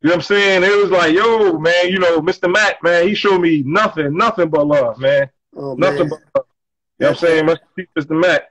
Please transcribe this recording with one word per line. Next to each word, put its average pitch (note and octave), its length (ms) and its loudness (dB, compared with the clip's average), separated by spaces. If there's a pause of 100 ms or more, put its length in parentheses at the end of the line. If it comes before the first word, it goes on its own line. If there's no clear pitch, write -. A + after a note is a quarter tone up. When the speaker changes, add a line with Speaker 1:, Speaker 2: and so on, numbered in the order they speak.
Speaker 1:
you D#3 60 2
know F3 60 2
what - 140 -6
I'm G3+ 60 2
saying? G3 280 2
It G3+ 180 2
was F#3 80 0
like, E3+ 240 2
"Yo, G#3 440 2
man, F3 300 0
you F#3+ 100 -2
know, E3+ 220 2
Mister F3+ 260 -4
Mac, G3 360 0
man, E3+ 260 2
he G#3 60 -2
showed G3 260 0
me D#3+ 260 0
nothing, D#3 480 -2
nothing F3+ 360 -2
but D3+ 160 0
love, B2+ 320 0
man. C#3 320 0 (260)
Speaker 2:
Oh, C#3 200 -10
Speaker 1:
Nothing C#3+ 340 -2
Speaker 2:
man. - 0 -
Speaker 1:
but - 100 -10 (200)
love." - 60 -18 (520)
You B2 80 -4
know - 60 2
what - 100 -6
I'm E3+ 60 2
Speaker 2:
Yeah. - 20 -
Speaker 1:
saying? D#3 160 2
Rest E3 160 -2
in - 120 -20
peace, F#3 220 -12
Mister D#3 180 -6
Mac. E3 360 0